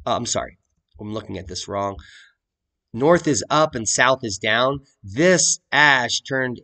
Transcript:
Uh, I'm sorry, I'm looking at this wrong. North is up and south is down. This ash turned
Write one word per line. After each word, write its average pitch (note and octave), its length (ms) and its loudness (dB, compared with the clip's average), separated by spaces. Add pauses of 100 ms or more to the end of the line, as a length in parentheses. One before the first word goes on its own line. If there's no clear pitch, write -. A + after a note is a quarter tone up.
Uh, A#2+ 100 -2
I'm A#2 100 -4
sorry, - 320 -6 (420)
I'm G#2 140 -10
looking G#2+ 240 -10
at E2+ 100 -12
this F2+ 200 -12
wrong. G2 300 -6 (920)
North D#3+ 360 2
is C3 240 0
up D#3 240 2
and A2 120 -6
south C3 360 2
is G2+ 160 -6
down. B2 400 0 (240)
This D#3 560 2 (120)
ash C3 500 4
turned C3 420 -4